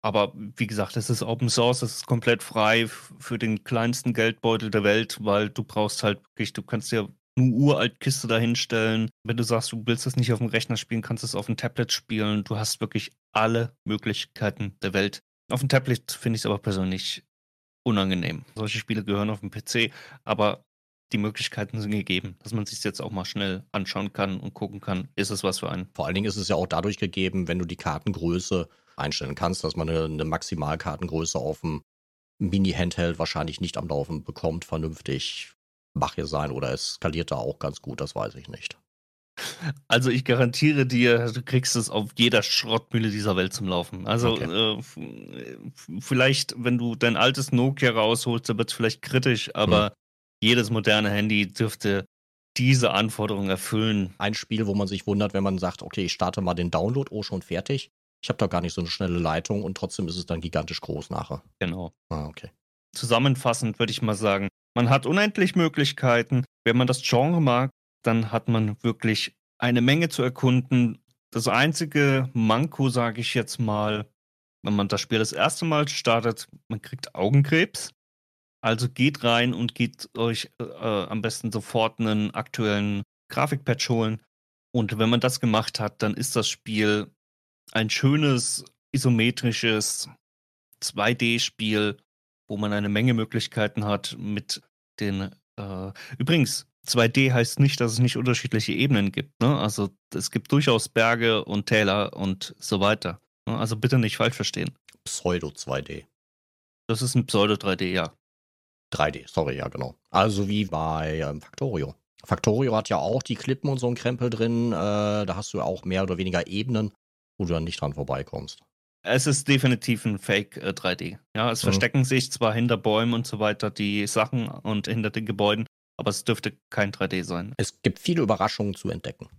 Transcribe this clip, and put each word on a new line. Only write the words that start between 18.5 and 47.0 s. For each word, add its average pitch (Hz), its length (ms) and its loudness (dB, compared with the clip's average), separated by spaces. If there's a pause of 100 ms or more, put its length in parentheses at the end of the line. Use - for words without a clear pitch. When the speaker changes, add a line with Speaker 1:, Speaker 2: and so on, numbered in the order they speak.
Speaker 1:
Solche 107 240 -4
Spiele 107 260 -4
gehören 104 240 -2
auf 107 100 -6
dem 98 120 -10
P 107 120 -12
C, 117 300 0 (320)
aber 104 380 0 (480)
die 117 60 -2
Möglichkeiten 107 640 -4
sind 104 120 -4
gegeben, 95 520 -2
dass 110 100 -10
man 104 120 -4
sich's - 180 -10
jetzt - 180 -4
auch 101 100 -6
mal 92 140 -6
schnell 95 460 -4
anschauen 101 420 -6
kann 98 260 -4
und - 140 -10
gucken 98 280 -8
kann, 92 340 -6
ist 98 140 -2
es 101 140 -4
was 92 160 0
für 80 120 -6
einen. 90 220 -6
Speaker 2:
Vor 76 120 -4
allen 87 100 -2
Dingen 104 120 0
ist 98 100 -4
es 98 120 -4
ja 98 60 2
auch 90 120 0
dadurch 90 300 -2
gegeben, 92 500 -2
wenn 87 120 -2
du 87 60 -2
die 82 120 -8
Kartengröße 85 880 -2 (280)
einstellen 71 380 -6
kannst, 87 300 -2
dass 80 120 -4
man 80 140 -2
eine, 80 160 0
eine 78 200 -4
Maximalkartengröße 80 1120 -4
auf 73 220 -4
dem 78 200 -4 (580)
Mini-Handheld 87 800 0
wahrscheinlich 78 420 -4
nicht 90 180 -4
am 82 100 -6
Laufen 73 360 -4
bekommt, 82 420 -6
vernünftig. - 880 -6 (420)
Mag 65 220 -2
ja 73 80 -4
sein, 76 260 -4
oder 65 220 -4
es - 220 -6
skaliert 80 340 -4
da 73 60 0
auch 65 240 -6
ganz 71 220 -6
gut, 65 200 -10
das 73 140 -8
weiß 53 200 -6
ich 65 140 -18
nicht. - 300 -14 (1080)
Speaker 1:
Also 127 220 4
ich 127 160 0
garantiere 131 600 4
dir, 120 440 4
du 123 120 -6
kriegst 127 320 0
es 117 160 -2
auf 104 260 -2
jeder 117 240 6
Schrottmühle 113 720 0
dieser 101 240 0
Welt 95 180 0
zum 98 140 -6
Laufen. 92 400 -4
Also, 117 260 2
Speaker 2:
Okay. - 120 -4
Speaker 1:
äh, 107 340 -2
f-, - 180 -16
f-, 57 920 -16 (100)
vielleicht, 131 580 2
wenn 123 220 0
du 117 160 -2
dein 117 220 2